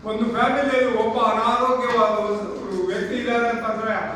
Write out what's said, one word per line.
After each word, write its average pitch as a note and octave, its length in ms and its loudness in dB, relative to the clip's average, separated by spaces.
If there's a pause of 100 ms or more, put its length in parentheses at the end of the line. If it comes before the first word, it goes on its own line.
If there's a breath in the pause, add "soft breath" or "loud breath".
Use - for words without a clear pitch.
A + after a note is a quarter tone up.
ಒಂದು A3 220 -2
ಫ್ಯಾಮಿಲಿಯಲ್ಲಿ B3+ 680 2
ಒಬ್ಬ A3+ 200 0
ಅನಾರೋಗ್ಯವಾದ A#3+ 1000 2
ಒಂದು G3+ 680 -4
ವ್ಯಕ್ತಿ F#3 280 -4
ಇದ್ದಾರೆ A#3+ 340 0
ಅಂತಂದ್ರೆ A3 460 -4 (220)